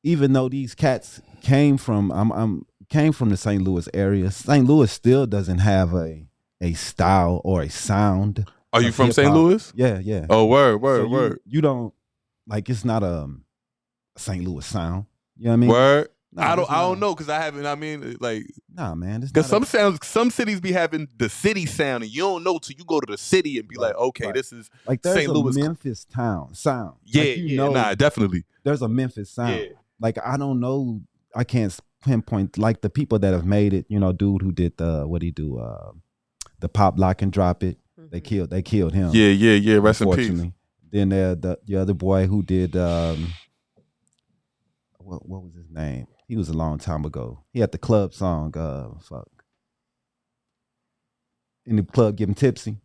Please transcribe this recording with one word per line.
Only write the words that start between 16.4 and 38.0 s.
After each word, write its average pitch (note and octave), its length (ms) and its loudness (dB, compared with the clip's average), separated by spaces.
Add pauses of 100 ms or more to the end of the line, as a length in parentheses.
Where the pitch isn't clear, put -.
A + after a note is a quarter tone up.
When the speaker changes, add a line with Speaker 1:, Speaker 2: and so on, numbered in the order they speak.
Speaker 2:
I D#3+ 120 2
don't, F3+ 80 0
Speaker 1:
it's C#3+ 80 -4
Speaker 2:
I D#3+ 100 2
don't F#3 180 -2
Speaker 1:
not. G#3 80 0
Speaker 2:
know, F3+ 80 -2
'cause D3+ 140 -12
I D3+ 120 -2
haven't, C#3+ 240 -8
I C#3+ 100 -4
mean, D3 440 -10
like, A2+ 240 -6 (280)
Speaker 1:
Nah, C#3 220 -8
man, G2 300 -8
it's C3+ 80 -10
Speaker 2:
'cause D#3 140 2
Speaker 1:
not - 40 -12
Speaker 2:
some G#3+ 140 2
Speaker 1:
a - 20 -2
Speaker 2:
sounds, G3+ 400 0
some A#3+ 240 0
cities G#3+ 320 -2
be F#3 100 -4
having D#3+ 360 -2 (100)
the A#2 120 -2
city G3 360 -2
sound, C3+ 380 -4
and G#2+ 100 -12
you D3 80 -6
don't F#3 220 -2
know F3 160 -2
till C3+ 180 -16
you E3+ 80 -20
go D#3+ 140 0
to A2+ 120 -6
the G2+ 60 -6
city D3+ 400 0
and G#2+ 100 -8
be A2+ 100 -20
Speaker 1:
Right, A#2+ 100 0
Speaker 2:
like, G2+ 80 -2
"Okay, B2 300 -4
Speaker 1:
right. G2+ 100 -8
Speaker 2:
this C3 180 -6
is A#2 160 -20 (160)
Speaker 1:
Like, C3 160 -4
there's F3+ 140 0
Speaker 2:
Saint D3 140 0
Speaker 1:
a - 40 -2
Speaker 2:
Louis." C3 240 0
Speaker 1:
Memphis C#3+ 480 -6
town F#2 480 -6
sound. A2+ 520 -6
Speaker 2:
Yeah, C3+ 180 2
Speaker 1:
Like, C3 140 -2
you F3 80 -6
Speaker 2:
yeah, C#3 120 -4
Speaker 1:
know, C#3 160 0
Speaker 2:
nah, G#2+ 220 0
definitely. G2+ 480 0 (200)
Speaker 1:
there's C#3 200 0
a A2+ 40 -4
Memphis A#2 440 -4
sound. A#2 300 -4
Speaker 2:
Yeah. F#2+ 60 -10 (320)
Speaker 1:
Like, A2+ 240 -2
I C3 140 -4
don't C#3 220 -2
know, B2 420 -4 (340)
I A#2+ 80 0
can't A2 280 0
s-, - 100 -18 (220)
pinpoint, A2 560 -2
like, G#2+ 220 2
the G2+ 100 -2
people A2+ 280 0
that F#2+ 140 2
have F2 120 -2
made G2+ 280 4
it, F#2 160 -2
you G#2 100 0
know, F#2+ 120 2
dude G2 320 0
who F#2+ 80 -2
did F2 260 -2
the, D#2+ 300 -2
what E2 160 -4
he E2+ 80 -4
do, C#2+ 260 -8
uh, G#1+ 340 -14 (680)
the - 100 -6
Pop G2 300 2
Lock F#2 240 0
and F#2+ 80 -2
Drop F2+ 320 0
It, F2+ 160 -6 (180)
they D3+ 220 -14